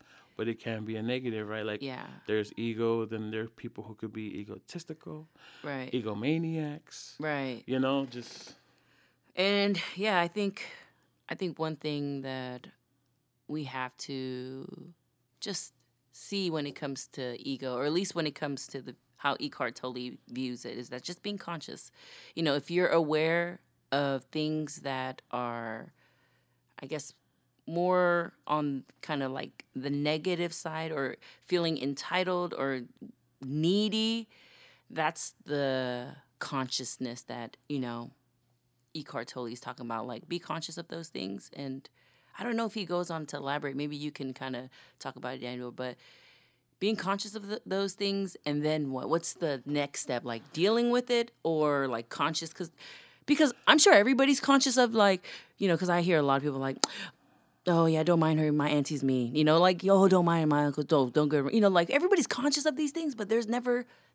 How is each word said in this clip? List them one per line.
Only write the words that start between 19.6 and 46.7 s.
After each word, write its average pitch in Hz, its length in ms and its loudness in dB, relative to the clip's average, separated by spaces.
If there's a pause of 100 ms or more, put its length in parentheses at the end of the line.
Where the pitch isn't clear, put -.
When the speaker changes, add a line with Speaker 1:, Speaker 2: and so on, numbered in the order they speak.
Speaker 2:
Tolle 123 360 -8 (160)
views 123 360 -6
it, 113 140 -10
is 120 100 -10
that 127 140 -10
just - 200 -10
being 208 160 -6
conscious. - 520 -10 (440)
You 165 80 -2
know, 147 120 4
if 143 160 -2
you're 180 180 4
aware 165 720 4 (320)
of 139 400 2
things 156 440 -2
that 131 440 -6 (100)
are, 117 640 -6 (880)
I 139 40 -10
guess, 147 260 -8 (540)
more 175 680 4 (140)
on 147 380 0 (180)
kinda, 139 260 -2
like, 135 360 -8 (120)
the 135 140 -4
negative 160 640 0
side 160 380 -6
or 139 260 -2 (300)
feeling 170 340 2
entitled 175 760 0
or 135 280 -2 (600)
needy, 214 840 2 (600)
that's 160 440 -2 (100)
the 131 720 -2 (240)
consciousness 127 840 -4
that, 120 340 -10 (120)
you 147 100 -2
know, 120 320 -6 (840)
Eckhart 135 340 -6
Tolle 123 240 -6
is 120 80 -10
talking 127 260 -10
about. 113 200 -4
Like, 123 220 -10
be 170 100 -4
conscious 165 400 -8
of 170 100 -10
those 165 200 -8
things. - 440 -8
And 135 360 -8 (500)
I 202 40 -8
don't 233 140 -2
know 233 100 0
if 202 80 -8
he 208 100 -4
goes 175 260 -2
on 160 160 -4
to - 100 -8
elaborate. 139 400 -2
Maybe 147 200 -4
you 147 140 -6
can 131 240 -6
kinda 131 340 -8 (300)
talk 135 180 -10
about 127 200 -8
it, 127 40 -14
Daniel, 123 300 -8
but 127 260 -6 (840)